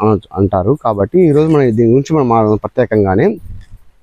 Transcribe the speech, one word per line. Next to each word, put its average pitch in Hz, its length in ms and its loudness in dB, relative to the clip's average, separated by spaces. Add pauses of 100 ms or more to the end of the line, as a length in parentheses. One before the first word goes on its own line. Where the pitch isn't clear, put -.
అన-, 104 320 0
అంటారు. 98 520 -2
కాబట్టి 117 440 0
ఈరోజు 151 180 2
మనం 139 300 0
దీని 117 140 2
గురించి 139 260 0
మనం 139 120 0
మాట్లాడదాం 110 280 2
ప్రత్యేకంగానే. 110 800 0 (680)